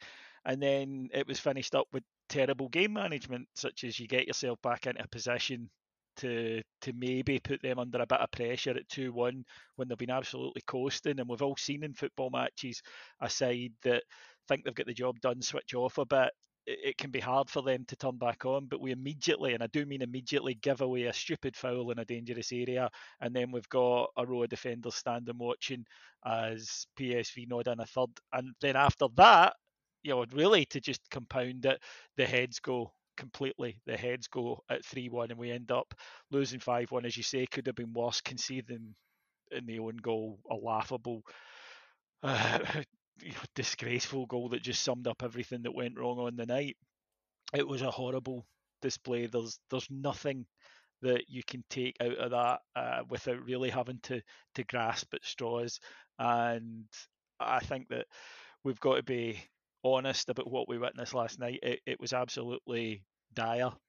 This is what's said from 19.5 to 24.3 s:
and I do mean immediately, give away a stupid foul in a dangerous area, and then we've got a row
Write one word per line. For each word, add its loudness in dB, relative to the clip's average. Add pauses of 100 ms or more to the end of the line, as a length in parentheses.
and -2
I -2
do 0
mean -4
immediately, -2
give 2
away 2
a 0
stupid -4
foul -2
in -4
a -4
dangerous -6
area, 0 (320)
and -4
then 0
we've -6
got 4
a 2
row 0